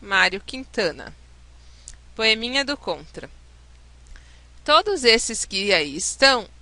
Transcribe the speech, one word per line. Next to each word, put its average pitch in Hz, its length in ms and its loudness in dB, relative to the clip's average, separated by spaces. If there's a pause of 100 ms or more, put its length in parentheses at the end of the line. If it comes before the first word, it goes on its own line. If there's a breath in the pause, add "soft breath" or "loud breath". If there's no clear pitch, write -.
Mário 190 380 2
Quintana, 196 760 -6 (1000 loud breath)
Poeminha 226 480 0
do 277 140 -4
Contra. - 520 -10 (1300 soft breath)
"Todos 330 400 2
esses 226 420 2
que 196 280 -2
aí 147 220 0
estão, 240 520 2 (140)